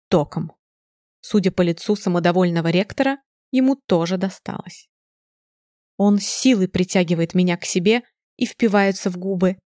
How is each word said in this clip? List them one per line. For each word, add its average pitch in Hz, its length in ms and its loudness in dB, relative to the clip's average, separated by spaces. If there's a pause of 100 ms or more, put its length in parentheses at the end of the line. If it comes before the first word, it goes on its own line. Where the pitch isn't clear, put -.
током. 160 480 -2 (720)
Судя 196 220 2
по 185 120 0
лицу 175 340 -2
самодовольного 175 720 0
ректора, 208 500 0 (320)
ему 262 240 2
тоже 175 420 -2
досталось. - 720 -8 (1080)
Он 202 240 2
силой 202 480 0
притягивает 175 680 -2
меня 180 220 2
к - 80 -12
себе 214 380 0 (340)
и 247 100 -2
впивается 196 640 0
в 180 60 -6
губы 185 500 -2